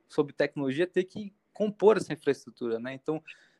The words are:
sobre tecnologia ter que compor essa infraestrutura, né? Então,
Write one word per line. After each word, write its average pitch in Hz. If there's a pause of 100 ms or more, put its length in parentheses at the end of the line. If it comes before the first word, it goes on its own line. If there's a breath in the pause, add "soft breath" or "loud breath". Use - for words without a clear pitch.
sobre 143
tecnologia 147
ter 185
que 202 (200)
compor 208
essa 170
infraestrutura, 120
né? 131
Então, 156 (380 loud breath)